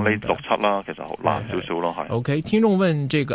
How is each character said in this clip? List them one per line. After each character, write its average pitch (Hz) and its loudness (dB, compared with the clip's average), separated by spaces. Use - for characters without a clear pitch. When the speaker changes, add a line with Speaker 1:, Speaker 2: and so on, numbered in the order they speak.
Speaker 1:
厘 107 4
六 95 -2
七 - -12
啦， 110 2
Speaker 2:
明 101 2
白。 - -
Speaker 1:
其 82 -8
實 - -12
好 - -8
難 80 0
少 90 -2
少 85 -4
咯， 85 -2
Speaker 2:
係， 80 -4
係。 - -10
Speaker 1:
係。 - -6
Speaker 2:
OK， 139 -2
聽 214 2
眾 208 4
問： 156 2
「這 147 2
個 127 -2